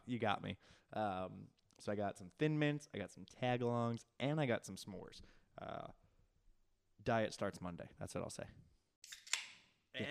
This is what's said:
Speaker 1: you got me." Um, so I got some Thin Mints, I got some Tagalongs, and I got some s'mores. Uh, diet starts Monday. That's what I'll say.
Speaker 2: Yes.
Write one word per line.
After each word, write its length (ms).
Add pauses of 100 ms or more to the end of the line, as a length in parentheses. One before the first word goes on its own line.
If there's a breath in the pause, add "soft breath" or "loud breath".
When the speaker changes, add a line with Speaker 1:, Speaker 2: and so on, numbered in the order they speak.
Speaker 1:
you 120
got 240
me." 140 (360 soft breath)
Um, 560 (300)
so 140
I 40
got 200
some 220
Thin 200
Mints, 360
I 40
got 120
some 140 (180)
Tagalongs, 640 (160)
and 200
I 60
got 180
some 120
s'mores. 460 (380 soft breath)
Uh, 280 (1160)
diet 280
starts 280
Monday. 280 (100)
That's 160
what 80
I'll 80
say. 140 (1500 loud breath)
Speaker 2:
Yes. 120